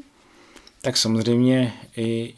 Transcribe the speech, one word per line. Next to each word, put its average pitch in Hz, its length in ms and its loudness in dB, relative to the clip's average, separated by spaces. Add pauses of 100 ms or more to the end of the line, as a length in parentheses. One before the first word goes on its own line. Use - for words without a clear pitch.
(800)
Tak 127 160 -2
samozřejmě 120 760 2 (240)
i, 117 400 -4